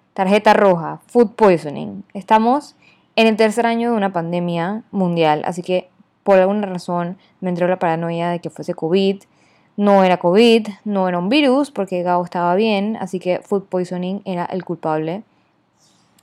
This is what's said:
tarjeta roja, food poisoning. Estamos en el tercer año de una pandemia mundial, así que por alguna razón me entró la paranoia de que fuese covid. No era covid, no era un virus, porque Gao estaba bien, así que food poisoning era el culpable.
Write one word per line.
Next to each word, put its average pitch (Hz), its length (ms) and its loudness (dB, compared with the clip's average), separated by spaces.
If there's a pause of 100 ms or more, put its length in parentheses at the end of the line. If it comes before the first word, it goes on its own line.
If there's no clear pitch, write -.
(140)
tarjeta 208 400 2
roja, 170 540 2
food 240 240 2
poisoning. 165 720 0 (100)
Estamos 226 600 0 (400)
en 226 100 4
el 220 100 2
tercer 220 300 2
año 233 240 -2
de 233 60 0
una 196 160 -2
pandemia 175 800 -4
mundial, 165 520 0
así 175 180 -6
que 180 280 -4 (320)
por 196 160 4
alguna 202 280 2
razón 175 520 -6 (220)
me 185 100 -4
entró 175 160 -2
la 180 140 -2
paranoia 170 500 -2
de 175 80 -4
que - 120 -12
fuese 170 240 -10
covid. 196 480 -2 (540)
No 202 280 4
era 180 140 2
covid, 220 500 4 (160)
no 196 240 -2
era 180 100 -2
un 180 100 -2
virus, 277 440 2
porque 185 320 -6
Gao 175 200 0
estaba 175 300 -2
bien, 208 460 0
así 185 180 -8
que 180 220 -4
food 196 240 -4
poisoning 180 600 -6
era 175 200 -6
el 180 200 -8
culpable. 160 600 -6 (1000)